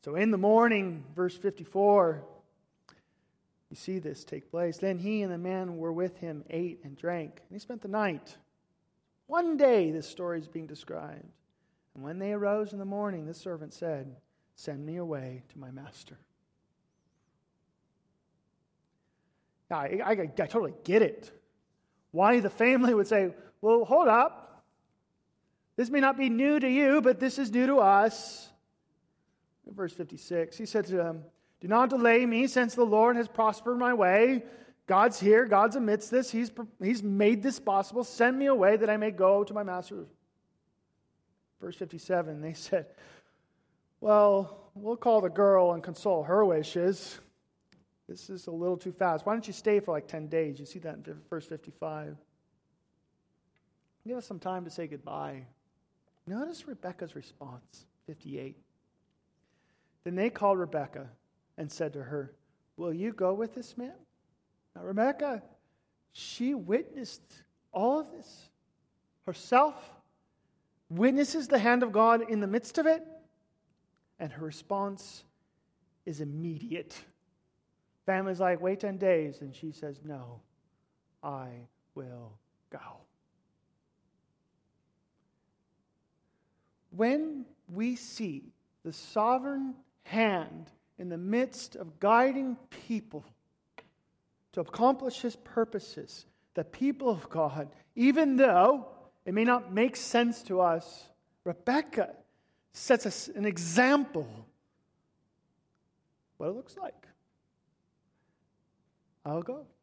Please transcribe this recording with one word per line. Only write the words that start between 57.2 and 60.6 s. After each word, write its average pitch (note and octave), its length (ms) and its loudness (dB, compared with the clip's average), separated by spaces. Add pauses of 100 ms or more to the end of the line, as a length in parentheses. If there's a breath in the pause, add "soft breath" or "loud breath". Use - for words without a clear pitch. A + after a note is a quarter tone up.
fifty-eight. C#3 520 -14 (1500)
Then F3 100 -8
they G3+ 140 0
called G3+ 300 0
Rebecca D3 500 -8 (480)